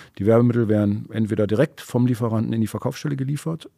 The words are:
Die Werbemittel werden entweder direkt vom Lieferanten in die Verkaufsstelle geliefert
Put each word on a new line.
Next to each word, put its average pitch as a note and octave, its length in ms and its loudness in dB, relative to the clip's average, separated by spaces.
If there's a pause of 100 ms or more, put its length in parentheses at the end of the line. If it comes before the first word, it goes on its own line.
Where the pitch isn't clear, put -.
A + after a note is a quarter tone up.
(180)
Die G2 80 -2
Werbemittel A#2 420 4
werden G#2 440 0
entweder G#2+ 340 0
direkt A2 340 0
vom B2 280 0
Lieferanten A2+ 440 -2
in A2+ 80 -2
die A2 60 0
Verkaufsstelle C3 500 -6
geliefert D3 600 -6